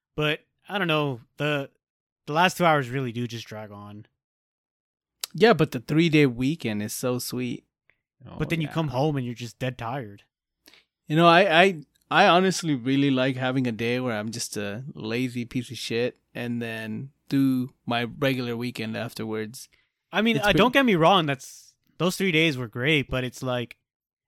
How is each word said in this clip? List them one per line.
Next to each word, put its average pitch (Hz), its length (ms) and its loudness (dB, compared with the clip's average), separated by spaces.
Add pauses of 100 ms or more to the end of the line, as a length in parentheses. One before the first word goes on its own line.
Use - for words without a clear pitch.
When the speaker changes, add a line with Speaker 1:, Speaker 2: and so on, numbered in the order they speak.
(160)
Speaker 1:
But 151 260 -2 (260)
I 190 100 -6
don't 185 100 -2
know, 147 340 -2 (160)
the, 143 320 -4 (580)
the 147 60 -6
last 175 240 2
two 175 80 2
hours 143 240 4
really 131 220 -6
do 120 160 -6
just 113 200 -12
drag 107 240 -16
on. 104 340 -18 (1300)
Speaker 2:
Yeah, 214 200 4
but 151 180 2
the - 80 -6
three-day 151 480 4
weekend 120 560 -2
is 113 100 -8
so 123 260 -4
sweet. 123 460 -8 (720)
Speaker 1:
But 151 120 -4
then 165 120 -2
you 147 60 -4
Speaker 3:
Oh, - 20 -12
yeah. - 40 -14
Speaker 1:
come 160 160 -2
home 139 280 0
and 127 80 -4
you're 120 100 -8
just 117 240 -14
dead 127 180 -4
tired. 113 460 -10 (840)
Speaker 2:
You 151 80 -2
know, 170 120 6
I, 170 360 8
I, 180 180 4 (280)
I 175 180 6
honestly 175 480 4
really 135 360 2
like 131 240 0
having 131 320 -2
a 117 40 -2
day 117 280 -2
where 123 180 -2
I'm 107 140 -6
just - 260 -10
a 104 260 -8 (100)
lazy 120 520 -6
piece 120 260 -8
of 110 60 -12
shit 120 400 -4 (160)
and 120 280 -6
then 113 480 -8 (200)
do 131 440 0 (120)
my 120 200 -2
regular 123 500 -4
weekend 113 400 -8
afterwards. 110 720 -8 (440)
Speaker 1:
I 190 100 0
mean, 226 160 2
Speaker 2:
It's - 80 -2
Speaker 1:
uh, - 40 2
Speaker 2:
pretty 170 100 4
Speaker 1:
don't 247 140 4
get 277 120 4
me 214 100 4
wrong, 165 300 4
that's, - 480 -8 (240)
those 175 200 0
three 196 140 0
days 156 260 2
were 123 100 -6
great, 131 420 0
but 131 140 -2
it's 127 200 -10
like, 123 340 -6 (500)